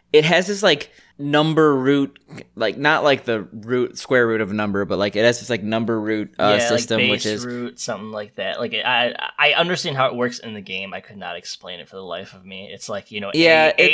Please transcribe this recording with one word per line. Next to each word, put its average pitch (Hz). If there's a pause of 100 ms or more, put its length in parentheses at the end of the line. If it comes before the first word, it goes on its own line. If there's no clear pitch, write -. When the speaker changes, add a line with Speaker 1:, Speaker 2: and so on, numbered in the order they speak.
(120)
Speaker 1:
It 151
has 175
this, 202
like, 156 (260)
number 151
root, 139 (380)
like, 107
not 151
like 139
the 110 (100)
root, 120
square 123
root 110
of 98
a 101
number, 101
but, 92
like, 101
it 107
has 120
this, -
like, 110
number 110
root, 107
uh, 104
Speaker 2:
Yeah, 117
Speaker 1:
system, 120
Speaker 2:
like 104
Speaker 1:
which 104
Speaker 2:
base 107
Speaker 1:
is 117
Speaker 2:
root, 123
something 107
like 104
that. 98
Like, 120
I, 120 (240)
I, 147
I -
understand 170
how 131
it 120
works 120
in 110
the 101
game. 95
I 95
could 104
not 87
explain 90
it 76
for 92
the 95
life 92
of 92
me. 95
It's 98
like, 101
you 104
know, 98
Speaker 1:
Yeah, 156
Speaker 2:
A, -
A 156